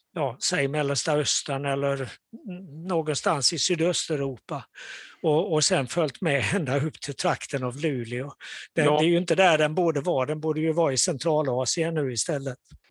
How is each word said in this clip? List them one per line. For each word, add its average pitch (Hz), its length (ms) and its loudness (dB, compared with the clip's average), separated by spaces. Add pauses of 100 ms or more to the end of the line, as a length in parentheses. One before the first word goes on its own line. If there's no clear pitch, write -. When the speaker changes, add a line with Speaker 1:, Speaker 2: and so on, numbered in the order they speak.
(140)
Speaker 1:
ja, 139 300 -2
säg 147 240 0
Mellersta 143 460 0
Östern 143 520 -2
eller 139 360 0
n-, 180 840 -12
någonstans 156 680 0
i - 60 -2
Sydösteuropa, 151 1040 -2 (580)
och, 170 320 2
och 151 100 2
sen 143 240 2
följt 151 340 -2
med 139 280 2
<laughs> - 60 0
ända 139 240 0
upp 147 220 -4
till - 140 -8
trakten 139 480 -2
av 123 140 -4
Luleå. 131 540 -4 (440)
Den, 151 100 4
Speaker 2:
Ja. 151 140 6
Speaker 1:
det 160 60 4
är 170 40 4
ju 170 80 6
inte 170 180 2
där 175 220 6
den 151 180 2
borde 160 260 2
vara, 143 240 0
den 156 140 -2
borde 156 220 -2
ju 160 120 2
vara 156 200 2
i 127 40 -2
Centralasien 151 960 0
nu 143 200 -2
istället. 135 440 -4 (340)